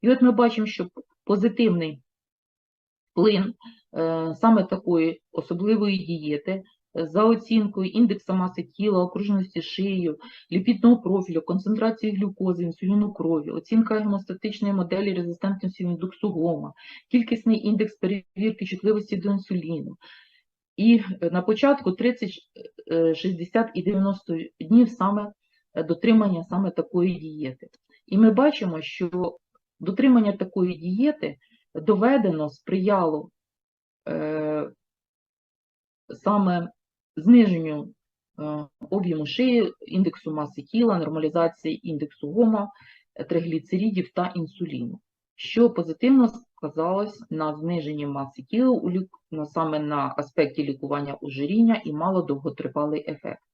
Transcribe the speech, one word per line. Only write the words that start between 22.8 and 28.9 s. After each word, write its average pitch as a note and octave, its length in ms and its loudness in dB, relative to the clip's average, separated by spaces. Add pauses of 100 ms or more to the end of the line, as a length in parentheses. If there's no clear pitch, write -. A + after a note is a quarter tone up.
е, E3 220 2
шістдесят F#3 600 -2
і F3+ 80 -4
дев'яносто F#3+ 560 -2 (220)
днів A3+ 300 6
саме, G#3 420 -2 (420)
е, E3 80 -4
дотримання F#3 600 2
саме F3+ 260 -2
такої F3+ 440 0
дієти. D3+ 540 -10 (380)
І F#3+ 120 0
ми A3 120 8
бачимо, G#3 520 0
що F3 540 -6 (440)